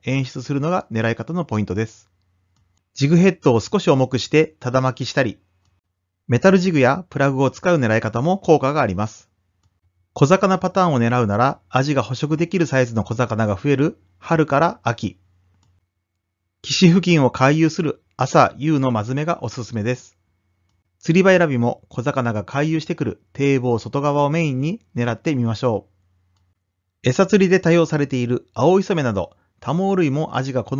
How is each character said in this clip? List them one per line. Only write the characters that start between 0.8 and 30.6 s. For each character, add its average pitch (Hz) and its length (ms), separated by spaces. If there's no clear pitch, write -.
狙 113 220
い - 20
方 117 180
の 170 120
ポ 107 140
イ 107 40
ン 98 40
ト 90 80
で 107 120
す。 - 240
ジ 139 140
グ 170 80
ヘ 185 120
ッ 180 120
ド 131 140
を 113 60
少 - 180
し 190 100
重 131 200
く 127 100
し - 100
て 156 300
た 127 120
だ 131 100
巻 131 240
き - 20
し - 60
た 143 100
り、 104 160
メ 120 120
タ 190 140
ル 196 60
ジ 185 120
グ 156 80
や 135 320
プ - 80
ラ 139 140
グ 131 100
を 131 80
使 175 220
う 165 60
狙 113 200
い - 20
方 113 200
も 180 180
効 160 200
果 135 140
が 151 80
あ 123 60
り 95 80
ま 104 120
す。 - 220
小 - 140
魚 190 320
パ 180 120
タ 185 160
ー 170 40
ン 147 40
を 123 60
狙 120 220
う 113 40
な 101 100
ら、 131 320
ア 131 140
ジ 147 120
が 135 80
捕 131 120
食 151 220
で 165 100
き 170 120
る 165 80
サ 135 140
イ 123 60
ズ 117 80
の 107 100
小 117 100
魚 113 320
が 104 80
増 143 160
え 139 60
る 143 220
春 156 280
か 143 140
ら 165 220
秋。 - 360
岸 165 280
付 185 100
近 165 240
を 120 60
回 143 280
遊 160 120
す 170 120
る - 200
朝 135 420
夕 147 200
の 131 120
間 113 100
詰 131 220
め - 20
が 170 180
お 117 60
す 113 160
す - 100
め 110 80
で 120 120
す。 - 220
釣 170 200
り - 20
場 185 140
選 175 120
び 135 80
も 120 320
小 - 140
魚 123 320
が 104 100
回 151 260
遊 160 100
し 151 40
て 175 100
く - 120
る - 160
堤 139 260
防 120 200
外 131 240
側 147 220
を 143 60
メ 165 140
イ 143 80
ン 127 80
に 165 240
狙 120 180
っ 110 80
て 160 140
み 123 100
ま 113 100
し 104 100
ょ 113 240
う。 123 40
餌 180 180
釣 196 200
り 175 40
で 185 80
多 170 140
用 170 140
さ 156 100
れ 143 100
て 131 120
い 123 80
る 120 260
青 165 260
磯 196 160
目 156 80
な 117 120
ど、 92 200
多 131 160
毛 190 220
類 165 140
も 147 260
ア 135 60
ジ 131 100
が 127 100